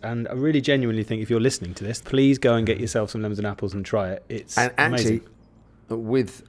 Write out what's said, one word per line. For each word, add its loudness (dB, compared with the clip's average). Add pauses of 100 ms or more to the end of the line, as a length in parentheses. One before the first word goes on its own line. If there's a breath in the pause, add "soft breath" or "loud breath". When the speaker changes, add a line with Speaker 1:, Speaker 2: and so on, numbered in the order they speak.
Speaker 1:
And -4
I -6
really 2
genuinely 2
think -4
if -6
you're 4
listening 0
to -10
this, -6
please 4
go 4
and 2
get 2
yourself -2
some -6
lemons -4
and -4
apples -4
and -4
try 0
it. -10
It's -8
Speaker 2:
And 2
actually, 2 (680)
Speaker 1:
amazing. -6
Speaker 2:
with, 0